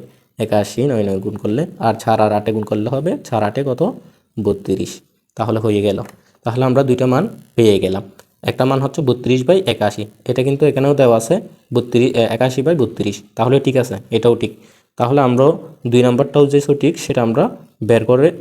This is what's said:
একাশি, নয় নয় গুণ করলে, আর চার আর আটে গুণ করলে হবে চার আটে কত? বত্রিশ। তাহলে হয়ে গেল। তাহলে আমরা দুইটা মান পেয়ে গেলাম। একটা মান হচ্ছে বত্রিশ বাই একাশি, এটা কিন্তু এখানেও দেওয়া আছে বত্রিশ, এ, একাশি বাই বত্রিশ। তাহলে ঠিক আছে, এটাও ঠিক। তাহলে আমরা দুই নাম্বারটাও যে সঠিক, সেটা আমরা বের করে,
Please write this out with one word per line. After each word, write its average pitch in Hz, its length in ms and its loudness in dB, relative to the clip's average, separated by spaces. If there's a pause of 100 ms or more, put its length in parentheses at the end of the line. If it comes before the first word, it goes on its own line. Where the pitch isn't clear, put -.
(380)
একাশি, 107 460 -2
নয় 123 200 0
নয় 98 160 -2
গুণ 104 160 -6
করলে, 113 320 -4 (120)
আর 113 140 0
চার 113 280 -2
আর 107 120 2
আটে 104 180 -2
গুণ 107 120 -2
করলে 107 260 -4
হবে 151 340 -2
চার 110 200 -2
আটে 104 220 -2
কত? 156 280 -2 (500)
বত্রিশ। 98 580 -4 (340)
তাহলে 110 240 -2
হয়ে 104 220 0
গেল। 113 200 -2 (420)
তাহলে 123 220 -2
আমরা 131 180 2
দুইটা 127 220 0
মান 135 220 0 (280)
পেয়ে 107 240 4
গেলাম। 95 240 -4 (380)
একটা 127 240 -2
মান 135 140 0
হচ্ছে 135 220 -4
বত্রিশ 127 420 0
বাই 180 220 2
একাশি, 107 400 -2 (200)
এটা 127 180 -2
কিন্তু 139 220 0
এখানেও 139 280 2
দেওয়া 123 240 4
আছে 165 240 -2 (320)
বত্রিশ, 123 420 0
এ, 117 60 2
একাশি 123 400 0
বাই 160 140 0
বত্রিশ। 104 480 -4 (120)
তাহলে 123 240 2
ঠিক 131 180 0
আছে, 120 180 -2 (160)
এটাও 117 240 2
ঠিক। 107 220 -6 (400)
তাহলে 131 240 2
আমরা 127 300 4 (360)
দুই 120 160 4
নাম্বারটাও 127 440 2
যে 143 140 2
সঠিক, 143 380 0
সেটা 135 220 -2
আমরা 117 280 0 (340)
বের 113 220 2
করে, 131 360 4